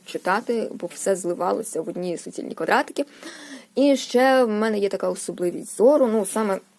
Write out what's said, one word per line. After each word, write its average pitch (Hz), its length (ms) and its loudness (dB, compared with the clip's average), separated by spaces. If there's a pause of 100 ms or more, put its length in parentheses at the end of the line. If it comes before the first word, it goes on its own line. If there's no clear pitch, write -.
читати, 214 680 -2
бо 190 140 -10
все 190 300 -2
зливалося 180 640 -4
в 165 80 -8
одні 180 300 -6
суцільні - 360 -10
квадратики. - 500 0 (720)
І 277 220 6
ще 262 480 4
в 226 40 2
мене 214 300 0
є 202 100 2
така 190 200 -2
особливість 175 680 -6
зору, 262 300 6
ну, 220 200 0
саме 202 340 -2 (180)